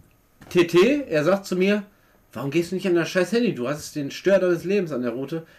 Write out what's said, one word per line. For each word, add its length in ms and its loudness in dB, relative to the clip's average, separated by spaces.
T 180 4
T. 400 4
Er 180 0
sagt 200 2
zu 100 -6
mir: 280 2
"Warum 180 -8
gehst 200 -2
du 60 -6
nicht 120 -4
an 60 2
dein 100 2
scheiß 280 -2
Handy? 220 0
Du 140 -6
hast 260 -8
den 160 -8
Stör 280 2
deines 260 0
Lebens 260 -2
an 120 -6
der 80 -2
Route." 360 -8